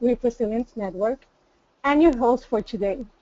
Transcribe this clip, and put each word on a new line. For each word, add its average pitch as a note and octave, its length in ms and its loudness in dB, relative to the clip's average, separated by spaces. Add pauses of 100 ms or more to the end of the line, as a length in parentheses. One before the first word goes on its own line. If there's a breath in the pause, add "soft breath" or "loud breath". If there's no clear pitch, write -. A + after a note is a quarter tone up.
Reef A#3+ 240 0
Resilience A#3 500 -4
Network G#3 500 -6 (600)
and D4 180 4
your D#4 140 4
host A#3+ 300 0
for G#3+ 140 -2
today. G3+ 440 -6 (160)